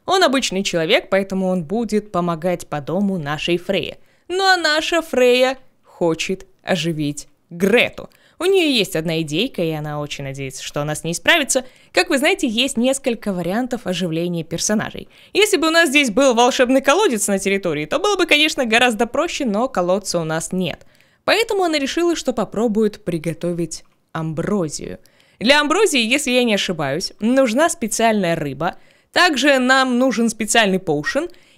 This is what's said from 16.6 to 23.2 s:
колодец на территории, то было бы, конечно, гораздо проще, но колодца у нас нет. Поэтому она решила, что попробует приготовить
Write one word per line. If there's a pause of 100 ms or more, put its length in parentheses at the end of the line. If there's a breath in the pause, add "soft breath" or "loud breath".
колодец
на
территории,
то
было
бы,
конечно,
гораздо
проще,
но
колодца
у
нас
нет. (360 soft breath)
Поэтому
она
решила,
что
попробует
приготовить (260)